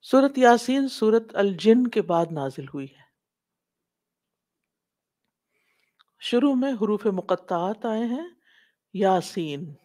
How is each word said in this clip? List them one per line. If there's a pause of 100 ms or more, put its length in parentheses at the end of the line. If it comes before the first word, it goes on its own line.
सूरत
यासीन
सूरत
अल
जिन
के
बाद
नाजिल
हुई
है। (3250)
शुरू
में
हुरूफ
मुक़त्ताआत
आए
हैं (580)
यासीन